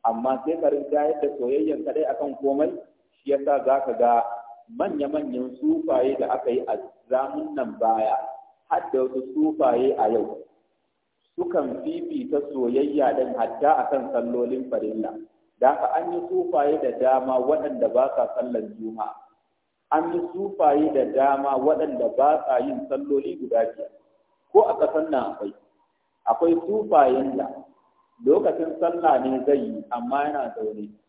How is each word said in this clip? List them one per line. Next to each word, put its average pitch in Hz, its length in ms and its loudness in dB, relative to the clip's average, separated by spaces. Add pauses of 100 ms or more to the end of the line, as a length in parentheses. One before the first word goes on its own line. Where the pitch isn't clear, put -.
Amma 120 400 0
sai 165 160 -2
ka 147 80 4
rinjayar 147 480 0
da 147 80 -2 (160)
soyayyan 147 400 -2
kadai 147 240 -2
akan 135 320 -6
komai 139 320 0 (560)
shi 139 80 2
yasa 139 320 2
zaka 131 320 2
ga 120 240 6 (560)
manya-manyan 277 800 -4
sufaye 139 640 2
da - 160 -2
aka - 160 -2
yi - 160 0
a 107 80 -2 (320)
zamun 143 440 -2
nan 113 240 -6
baya, 110 380 2 (540)
har - 180 0
da 131 140 0
wasu 131 200 -2 (120)
sufaye 139 640 2
a 110 100 2
yau, - 320 -2 (1000)
sukan - 440 -2
fifita 151 560 -4 (100)
soyayya 135 640 0
din 127 240 -2
hatta 131 500 2
akan 135 240 -2
sallolin 123 580 -2
farilla. 110 440 -4 (480)
Da 131 160 6
haka - 120 -2 (120)
an 165 40 -6 (120)
yi 175 40 -2 (120)
sufaye 160 480 2
da 127 160 0
dama 131 400 2
waɗanda 127 560 0
ba 123 240 4
sa - 160 0
sallan 117 480 -4
Juma'a. 110 320 -8 (800)
An 165 240 0
yi - 40 0 (120)
sufaye 160 560 2
da 131 240 2
dama 139 480 2
waɗanda 143 560 0
ba 147 320 4
sa 127 160 2
yin 135 240 -6
salloli 143 480 -2
guda - 320 0
biyar. - 240 -12 (600)
Ko 214 100 10
a - 160 0
ƙasar 156 320 0
nan 101 240 -2
akwai. 101 160 -8 (760)
Akwai 165 300 2
sufayen 165 800 2
da - 100 -4 (720)
lokacin 156 600 2
sallah 165 400 2
ne 131 240 -2
zai 143 160 4
yi, 110 260 -8
amma 123 380 -4
yana 143 300 -4
zaune. 107 340 -8 (200)